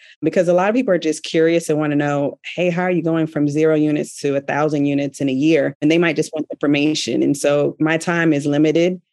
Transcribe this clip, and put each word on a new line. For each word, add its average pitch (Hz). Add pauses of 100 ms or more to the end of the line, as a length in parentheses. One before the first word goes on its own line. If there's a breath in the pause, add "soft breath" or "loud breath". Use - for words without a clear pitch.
(220 soft breath)
because 165
a 180
lot 180
of 214
people 254
are 175
just 156
curious 165
and 151
wanna 147
know, 143
"Hey, 180
how 175
are 185
you 175
going 160
from 147
zero 156
units 151
to 143
a 139
thousand 143
units 143
in 143
a 131
year?" 143
And 151
they 160
might 170
just 151
want 151
information. 143
And 139
so 143
my 156
time 165
is 143
limited 156 (140)